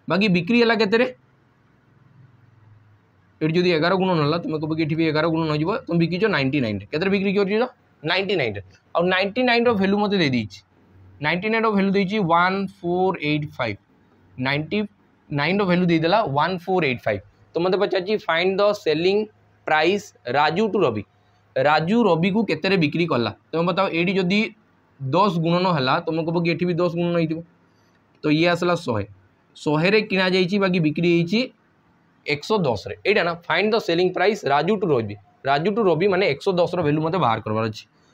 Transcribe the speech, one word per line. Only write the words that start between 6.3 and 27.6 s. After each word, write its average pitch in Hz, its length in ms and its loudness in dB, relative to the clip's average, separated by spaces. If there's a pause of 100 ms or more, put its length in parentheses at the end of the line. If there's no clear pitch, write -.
ନାଇନ୍ରେ। 101 300 -4
କେତେରେ 170 180 -2
ବିକ୍ରି 196 240 0
କରିଛ? 208 340 0 (380)
ନାଇଣ୍ଟି 185 300 -2
ନାଇନ୍ରେ। 110 260 -2 (340)
ଆଉ 170 80 0
ନାଇଣ୍ଟି 190 400 0
ନାଇନ୍ର 240 300 2
ଭାଲ୍ୟୁ 196 240 0
ମୋତେ 202 200 0
ଦେଇ 160 120 2
ଦେଇଛି। 117 300 -4 (600)
ନାଇଣ୍ଟି 175 280 -2
ନାଇନ୍ର 226 200 0
ଭାଲ୍ୟୁ 196 220 2
ଦେଇଛି 196 280 0
ୱାନ୍ 185 480 0
ଫୋର୍ 180 540 -2
ଏଇଟ୍ 151 260 -2 (100)
ଫାଇଭ୍। 113 200 -4 (600)
ନାଇଣ୍ଟି 156 480 -4 (440)
ନାଇନ୍ର 160 340 0
ଭାଲ୍ୟୁ 180 200 2
ଦେଇଦେଲା 170 380 2
ୱାନ୍ 151 340 -2
ଫୋର୍ 180 280 -2
ଏଇଟ୍ 127 160 -2
ଫାଇଭ୍। 104 200 -2 (320)
ତ 165 60 -2
ମୋତେ 185 180 0
ପଚାରିଛି, 190 400 -2
"ଫାଇଣ୍ଡ 180 420 -2
ଦ 208 120 4
ସେଲିଂ 190 540 0 (400)
ପ୍ରାଇସ୍ 165 480 0 (140)
ରାଜୁ 151 400 2
ଟୁ 202 120 -2
ରବି।" 113 240 0 (540)
ରାଜୁ 156 460 2
ରବିକୁ 190 420 2
କେତେରେ 190 320 -2
ବିକ୍ରି 160 280 0
କଲା? 120 260 0 (220)
ତୁମେ 170 200 0
ବତାଅ, 190 160 0
ଏଇଠି 175 240 0
ଯଦି 196 400 0 (480)
ଦଶ 170 380 0
ଗୁଣନ 170 340 2
ହେଲା, 139 260 0
ତୁମେ 165 240 -4
କହିବ 170 200 -2
କି 170 60 0
ଏଠି 170 160 -2
ବି 175 80 0
ଦଶ 170 200 0
ଗୁଣନ 170 240 -2
ହେଇଥିବ। 160 220 -2 (840)